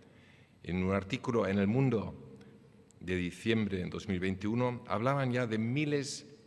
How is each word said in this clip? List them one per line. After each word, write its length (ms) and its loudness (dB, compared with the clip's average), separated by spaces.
En 220 -2
un 100 4
artículo 540 0
en 100 2
El 80 4
Mundo 560 2
de 160 -2
diciembre 640 0
de 120 -2
dos 200 -6
mil 100 2
veintiuno 720 0
hablaban 420 2
ya 160 0
de 120 0
miles 680 -2